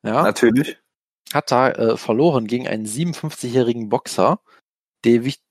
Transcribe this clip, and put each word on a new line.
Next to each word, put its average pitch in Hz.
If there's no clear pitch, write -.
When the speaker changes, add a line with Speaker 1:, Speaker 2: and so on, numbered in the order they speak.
Speaker 1:
Ja. 117
Speaker 2:
Natürlich. 127
Speaker 1:
Hat -
da, 127
äh, 113
verloren 123
gegen 120
einen 110
siebenundfünfzigjährigen 120
Boxer, 117
der, 117
wie 131
ich -